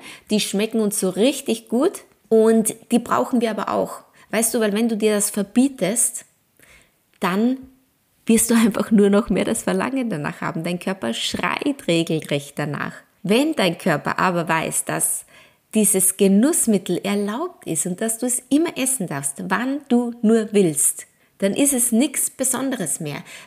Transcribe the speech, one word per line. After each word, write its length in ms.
die 100
schmecken 400
uns 200
so 100
richtig 580
gut 360
und 460
die 80
brauchen 400
wir 100
aber 200
auch. 340
Weißt 240
du, 60
weil 120
wenn 160
du 80
dir 180
das 160
verbietest, 960
dann 380
wirst 240
du 40
einfach 360
nur 180
noch 220
mehr 140
das 180
Verlangen 480
danach 300
haben. 240
Dein 160
Körper 340
schreit 720
regelrecht 720
danach. 340
Wenn 320
dein 240
Körper 400
aber 300
weiß, 360
dass 420
dieses 420
Genussmittel 840
erlaubt 680
ist 200
und 140
dass 180
du 80
es 220
immer 280
essen 300
darfst, 420
wann 400
du 240
nur 300
willst, 540
dann 160
ist 180
es 200
nichts 380
Besonderes 680
mehr. 240